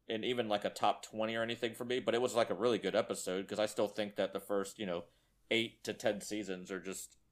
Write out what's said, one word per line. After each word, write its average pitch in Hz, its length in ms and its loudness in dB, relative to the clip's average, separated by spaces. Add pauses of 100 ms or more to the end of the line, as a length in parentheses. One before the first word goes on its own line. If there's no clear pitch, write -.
in 110 160 -2
even, 120 240 0
like, 104 160 2
a 98 60 0
top - 340 2
twenty 110 320 -2
or 113 60 0
anything 113 320 -2
for 123 100 -6
me, 123 160 0
but 117 140 0
it 120 60 4
was, 123 140 2
like, 113 160 4
a 98 40 0
really 110 240 4
good 92 180 0
episode, 95 520 0
'cause 101 100 -6
I 107 80 4
still 107 220 2
think 104 280 -4
that 95 160 0
the 95 80 -4
first, 98 380 -2
you 107 80 -4
know, 87 180 -2 (460)
eight 113 340 0
to 110 100 -2
ten 107 260 2
seasons 95 500 -6
are 95 100 -4
just - 360 -10 (160)